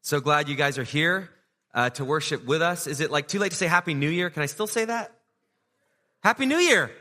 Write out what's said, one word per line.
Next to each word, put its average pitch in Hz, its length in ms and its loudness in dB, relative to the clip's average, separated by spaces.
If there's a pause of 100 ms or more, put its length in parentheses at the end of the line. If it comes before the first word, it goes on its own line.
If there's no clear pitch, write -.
So - 180 -2
glad 147 300 2
you 143 80 -4
guys 139 220 0
are 131 40 -4
here, 170 480 -2 (420)
uh, 123 180 0
to 135 140 -8
worship 147 400 -2
with 147 160 0
us. 170 280 -2
Is 139 120 -6
it, 156 120 -2
like, 147 160 0
too 202 100 -4
late 196 140 0
to 151 40 -8
say 180 120 0
Happy 175 260 2
New 143 140 0
Year? 175 220 -2
Can 151 120 -6
I 147 40 -2
still 214 200 -6
say 220 180 -2
that? 233 280 -6 (1120)
Happy 240 200 4
New 277 120 4
Year. 254 340 4 (100)